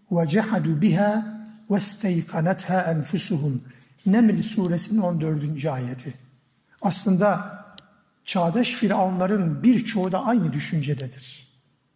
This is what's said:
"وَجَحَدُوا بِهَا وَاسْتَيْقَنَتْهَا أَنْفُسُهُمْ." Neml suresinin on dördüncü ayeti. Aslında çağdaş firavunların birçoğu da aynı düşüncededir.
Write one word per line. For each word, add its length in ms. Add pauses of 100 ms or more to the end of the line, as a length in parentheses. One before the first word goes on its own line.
(100)
"وَجَحَدُوا 680
بِهَا 420 (480)
وَاسْتَيْقَنَتْهَا 1200
أَنْفُسُهُمْ." 640 (480)
Neml 360
suresinin 580
on 200
dördüncü 480
ayeti. 460 (680)
Aslında 760 (680)
çağdaş 480
firavunların 880
birçoğu 500
da 120
aynı 280
düşüncededir. 1000 (420)